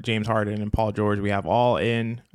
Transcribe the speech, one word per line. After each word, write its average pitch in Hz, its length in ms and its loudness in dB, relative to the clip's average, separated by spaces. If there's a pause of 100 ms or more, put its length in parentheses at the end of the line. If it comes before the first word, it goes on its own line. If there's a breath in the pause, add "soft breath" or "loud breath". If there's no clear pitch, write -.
James 110 260 -2
Harden, 107 340 0
and 104 120 -2
Paul 107 180 0
George, 104 300 0
we 101 80 0
have 98 160 -2
all 113 320 2
in, 117 440 -2 (140)